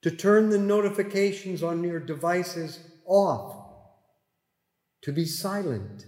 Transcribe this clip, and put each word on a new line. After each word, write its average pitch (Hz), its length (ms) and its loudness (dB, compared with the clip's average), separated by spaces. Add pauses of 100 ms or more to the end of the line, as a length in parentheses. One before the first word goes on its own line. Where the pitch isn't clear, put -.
to 165 100 0
turn 208 380 4
the 208 100 4
notifications 196 1040 0
on 170 200 -2
your 170 160 -2
devices 165 800 -4 (260)
off, 185 600 2 (1400)
to 143 100 -6
be 165 140 0
silent 160 840 -4